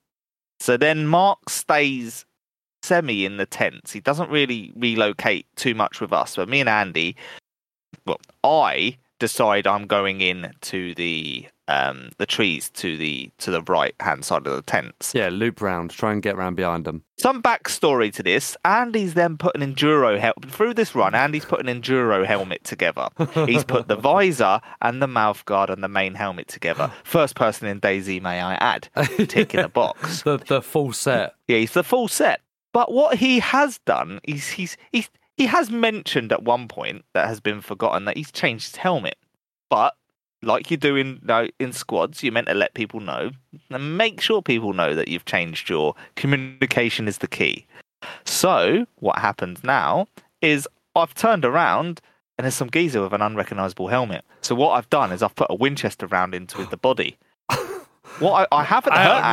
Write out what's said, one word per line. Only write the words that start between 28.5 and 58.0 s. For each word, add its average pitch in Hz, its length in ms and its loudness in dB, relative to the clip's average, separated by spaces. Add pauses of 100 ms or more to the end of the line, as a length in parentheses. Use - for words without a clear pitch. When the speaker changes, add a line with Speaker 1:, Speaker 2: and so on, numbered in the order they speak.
Speaker 1:
add. - 400 -2
Speaker 2:
<laughs> 151 320 0
Speaker 1:
Tick - 260 0
in 95 80 2
the - 80 -4
box. - 540 -2
Speaker 2:
The, 143 140 0
the 135 260 -2
full 139 300 -2
set. 120 420 0 (120)
Speaker 1:
Yeah, 120 100 4
he's 113 160 0
the 180 100 2
full 247 240 2
set. - 340 2 (320)
But 240 180 2
what 269 280 4
he 254 200 4
has 277 460 2
done 82 380 -2
is 143 240 -8
he's, - 300 -8 (160)
he's, 233 160 -2 (260)
he 269 120 2
has 277 220 2
mentioned 214 640 -2
at 110 120 0
one 120 260 0
point - 340 -10 (100)
that 90 140 2
has 107 140 -6
been 104 180 -2
forgotten 101 460 -2
that 104 100 -2
he's 151 160 -10
changed 120 360 -4
his - 100 -16
helmet. 139 400 -2 (520)
But 117 280 2 (440)
like 113 300 0
you 165 60 2
do 143 180 2
in, 135 280 -2
no, 113 260 2 (100)
in 127 140 -6
squads, 101 500 -4
you're 127 80 -2
meant 117 160 -2
to 85 60 0
let 98 200 0
people 113 280 -8
know 82 300 -6 (400)
and 147 260 -6
make 220 240 -2
sure 214 200 2
people 113 300 0
know 82 240 0
that 80 140 -2
you've 85 160 -6
changed 85 440 -4
your, 76 260 0 (200)
communication 131 920 0
is 98 80 -6
the - 100 -4
key. - 380 -2 (600)
So 170 600 4 (140)
what - 200 0
happens 92 440 -2
now 127 440 2 (340)
is 151 260 2 (280)
I've 165 180 2
turned 208 320 4
around 147 560 2 (360)
and 123 80 -4
there's 131 100 -2
some 123 140 -4
geezer 147 320 2
with 98 120 -2
an 104 80 -2
unrecognisable 98 680 -2
helmet. 117 360 -2 (160)
So 123 140 -2
what 143 160 4
I've 117 180 0
done 131 220 2
is 92 100 -6
I've 107 140 0
put - 140 0
a 92 60 -2
Winchester 123 520 -2
round 92 260 0
into 90 320 -10
the 87 120 -8
body. - 400 0 (320)
Speaker 2:
<laughs> - 80 -2 (600)